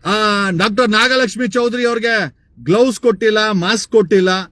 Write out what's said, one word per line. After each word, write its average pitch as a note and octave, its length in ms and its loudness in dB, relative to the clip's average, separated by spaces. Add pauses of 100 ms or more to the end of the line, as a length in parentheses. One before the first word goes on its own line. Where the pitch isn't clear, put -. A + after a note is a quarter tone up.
ಆ, F3 60 -4 (380)
ಡಾಕ್ಟರ್ G#3 400 0
ನಾಗಲಕ್ಷ್ಮಿ B3 580 0
ಚೌಧರಿ A#3+ 380 -2
ಅವ್ರಿಗೆ A3+ 500 -2 (240)
ಗ್ಲೌಸ್ G3+ 400 0
ಕೊಟ್ಟಿಲ್ಲ, G#3+ 520 0
ಮಾಸ್ಕ್ G3 400 -2
ಕೊಟ್ಟಿಲ್ಲ F#3 480 2 (120)